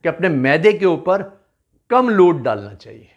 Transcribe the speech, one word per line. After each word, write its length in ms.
कि 40
अपने 220
मैदे 420
के 140
ऊपर 360
कम 200
लोड 320
डालना 320
चाहिए। 420